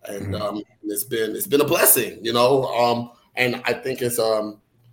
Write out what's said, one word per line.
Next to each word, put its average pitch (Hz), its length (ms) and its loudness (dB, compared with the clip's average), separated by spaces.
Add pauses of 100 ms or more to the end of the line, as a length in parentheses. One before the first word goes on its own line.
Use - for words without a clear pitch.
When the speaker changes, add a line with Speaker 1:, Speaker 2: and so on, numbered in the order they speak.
Speaker 1:
And, 98 260 -6
Speaker 2:
Mm-hmm. 104 80 -6
Speaker 1:
um, 104 220 -6 (220)
it's 104 180 -4
been, 110 320 -4
it's 101 100 -6
been 143 160 2
a 139 60 2
blessing, 113 580 2
you 113 80 -2
know? 127 320 4
Um, 120 460 0 (240)
and 123 300 0
I 117 80 2
think 131 280 -4
it's, 120 160 -2
um, 107 420 0 (340)